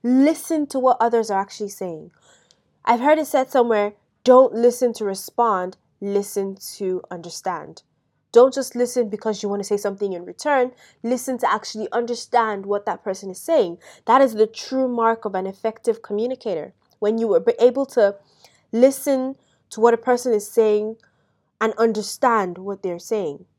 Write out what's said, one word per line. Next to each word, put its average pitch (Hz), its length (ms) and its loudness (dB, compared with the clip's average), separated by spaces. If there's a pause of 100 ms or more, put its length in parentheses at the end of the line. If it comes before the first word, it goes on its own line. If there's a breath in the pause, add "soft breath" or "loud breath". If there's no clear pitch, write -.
Listen 294 640 2
to 269 120 -4
what 254 200 4
others 226 320 0
are 196 100 0
actually 196 280 -8
saying. 170 420 -12 (760 soft breath)
I've 240 140 2
heard 294 180 4
it 311 80 -2
said 262 240 0
somewhere, 220 440 2 (300)
"Don't 254 300 8
listen 240 400 2
to 214 100 -8
respond, 190 720 -2 (220)
listen 196 580 -4 (200)
to 185 320 -4
understand." 170 720 -10 (500)
Don't 254 220 6
just 262 220 -6
listen 240 340 -2
because 208 320 -6
you 208 80 -6
wanna 202 140 -4
say 202 120 -2
something 196 380 -4
in 175 100 -10
return. 254 480 -2 (300 soft breath)
Listen 247 380 -4
to - 120 0
actually 214 400 -6
understand 226 760 -2
what 202 180 -4
that 185 180 -6
person 190 280 -8
is 180 100 -16
saying. 202 380 0 (260 loud breath)
That 254 160 6
is 240 140 2
the 214 100 4
true 262 420 -4
mark 226 380 -2
of 196 80 -6
an 190 140 -4
effective 220 560 -6
communicator. 208 720 -6 (240)
When 214 180 0
you 226 160 0
are 170 100 4 (140)
able 254 300 4
to 202 300 2 (540 soft breath)
listen 262 640 2 (360)
to 214 100 -4
what 233 140 6
a - 20 -10
person 247 340 -2
is 208 160 -2
saying 214 500 0 (640)
and 220 120 0
understand 214 840 0
what 190 240 -10
they're 175 160 -6
saying. 180 460 -6 (140)